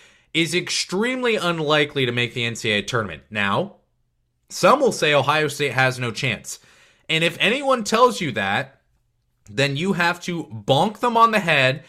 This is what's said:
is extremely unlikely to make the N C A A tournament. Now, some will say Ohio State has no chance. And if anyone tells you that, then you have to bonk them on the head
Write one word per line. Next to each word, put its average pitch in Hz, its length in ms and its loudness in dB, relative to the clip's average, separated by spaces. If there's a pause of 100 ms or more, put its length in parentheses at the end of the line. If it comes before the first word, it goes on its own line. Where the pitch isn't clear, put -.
(320)
is 165 220 -2
extremely 226 840 -2
unlikely 151 680 0
to 120 60 -2
make 120 240 -2
the 120 100 -2
N 117 100 -4
C 110 160 -2
A 104 80 2
A - 40 0
tournament. 98 480 -4
Now, 107 460 -2 (720)
some 226 300 4
will 247 120 2
say 151 220 0
Ohio 147 340 2
State 139 240 -4
has 127 260 0
no 123 140 -4
chance. - 480 -6 (500)
And 160 140 0
if 165 160 0
anyone 254 440 0
tells 226 380 2
you 139 120 -4
that, 104 480 -2 (680)
then 139 280 0
you 185 160 0
have 175 300 0
to 170 200 -6
bonk 139 560 0
them 240 180 0
on 226 140 6
the 214 80 2
head 143 500 2